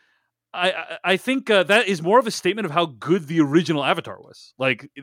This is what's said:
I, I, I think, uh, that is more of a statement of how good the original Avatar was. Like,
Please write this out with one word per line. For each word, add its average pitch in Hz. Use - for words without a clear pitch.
I, 180
I, 165
I 185
think, 254
uh, 196
that 202
is 185
more 190
of 226
a -
statement 190
of 151
how 170
good 143
the 165
original 147
Avatar 123
was. -
Like, 131